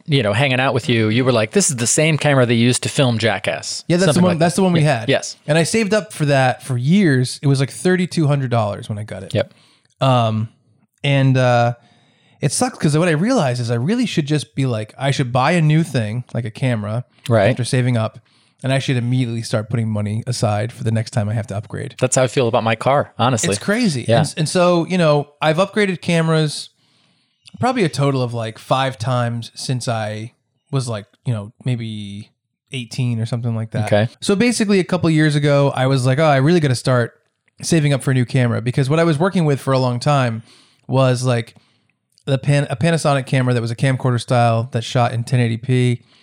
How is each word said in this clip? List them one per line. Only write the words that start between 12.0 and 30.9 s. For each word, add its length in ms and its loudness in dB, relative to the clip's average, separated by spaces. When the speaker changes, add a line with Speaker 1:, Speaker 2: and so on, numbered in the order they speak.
Speaker 2:
it 120 -2
sucks 260 -4
'cause 180 0
what 120 2
I 40 2
realized 480 0
is 100 -2
I 60 0
really 300 0
should 200 -2
just 280 -4
be 120 -2
like, 320 -4
I 140 -2
should 200 -2
buy 200 2
a 80 2
new 220 4
thing, 420 -4
like 100 -4
a 60 -10
camera, 540 -4
Speaker 1:
Right. 220 4
Speaker 2:
after 140 -2
saving 320 0
up, 220 -4
and 80 0
I 80 0
should 160 -2
immediately 460 -2
start 280 -6
putting 180 -2
money 380 -4
aside 460 -2
for 100 -14
the 80 -4
next 220 -2
time 160 -2
I 60 -4
have 140 -4
to 80 -8
upgrade. 440 -10
Speaker 1:
That's 160 0
how 80 2
I 20 2
feel 220 0
about 160 0
my 100 0
car, 440 0
honestly. 320 0
Speaker 2:
It's 100 -2
crazy. 480 -2
Speaker 1:
Yeah. 120 4
Speaker 2:
And, 180 -2
and 100 -2
so, 380 2
you 120 -2
know, 320 2
I've 180 0
upgraded 420 0
cameras 680 -2
probably 240 0
a 40 2
total 340 0
of, 120 -4
like, 240 -8
five 400 -2
times 560 -4
since 320 -6
I 460 -6
was, 160 -4
like, 180 -8